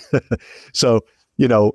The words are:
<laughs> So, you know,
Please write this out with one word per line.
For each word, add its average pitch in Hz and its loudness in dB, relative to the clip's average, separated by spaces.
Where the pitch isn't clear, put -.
<laughs> - -8
So, 117 -2
you 139 0
know, 107 2